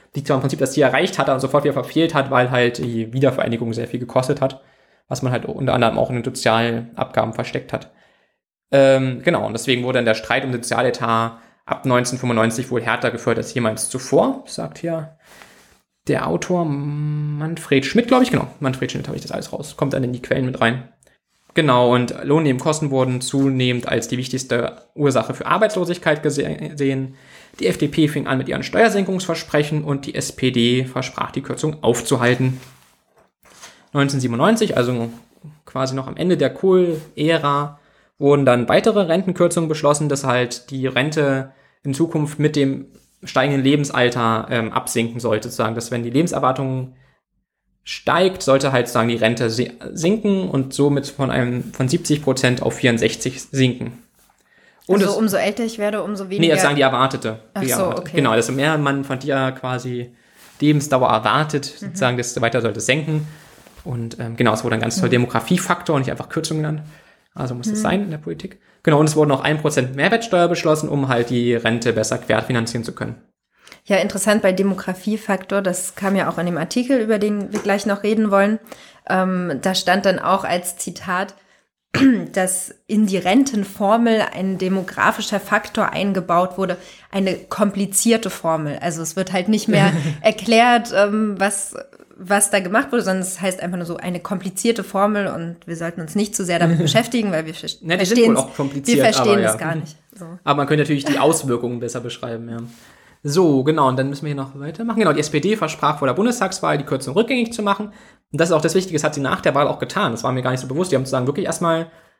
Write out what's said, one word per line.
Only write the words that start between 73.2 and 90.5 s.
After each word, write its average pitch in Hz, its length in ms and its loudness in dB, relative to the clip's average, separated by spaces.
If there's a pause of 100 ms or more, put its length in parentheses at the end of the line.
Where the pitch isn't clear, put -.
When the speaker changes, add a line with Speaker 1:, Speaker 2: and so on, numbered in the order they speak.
Speaker 2:
Ja, 196 120 2
interessant 208 440 0
bei 190 100 4
Demografiefaktor, 196 1080 -2
das 180 340 -4
kam 196 220 0
ja 160 120 0
auch 170 80 -6
in 170 80 -2
dem 175 120 -2
Artikel, 247 420 0
über 214 200 0
den 208 340 -2
wir 208 80 -4
gleich 202 240 0
noch 202 180 -2
reden 214 280 2
wollen. 202 280 4 (500)
Ähm, 180 520 0
da 190 140 0
stand 190 300 0
dann 185 140 2
auch 190 240 0
als - 340 -4
Zitat, 185 580 -6 (580)
<clears throat> 233 400 4
dass - 420 -2 (120)
in 214 200 2
die 190 100 0
Rentenformel 214 1080 2 (100)
ein 185 240 -4
demografischer 190 800 0
Faktor - 540 -2
eingebaut 180 640 0
wurde, 180 180 -2 (360)
eine 190 240 0
komplizierte 202 920 0
Formel. 156 520 -4
Also 165 200 -4
es 156 140 -8
wird 185 160 -4
halt 185 160 -2
nicht 214 220 2
mehr 196 240 4 (140)
Speaker 1:
<laughs> 147 140 -4
Speaker 2:
erklärt, 226 720 4